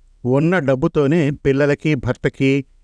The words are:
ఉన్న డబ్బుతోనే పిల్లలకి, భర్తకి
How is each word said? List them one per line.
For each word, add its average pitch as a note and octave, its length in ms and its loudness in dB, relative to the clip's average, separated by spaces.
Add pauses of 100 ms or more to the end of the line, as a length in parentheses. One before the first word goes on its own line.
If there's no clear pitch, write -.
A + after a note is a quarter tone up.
(260)
ఉన్న D#3 340 0
డబ్బుతోనే D3 720 0
పిల్లలకి, C#3+ 640 0
భర్తకి C3+ 720 -2 (180)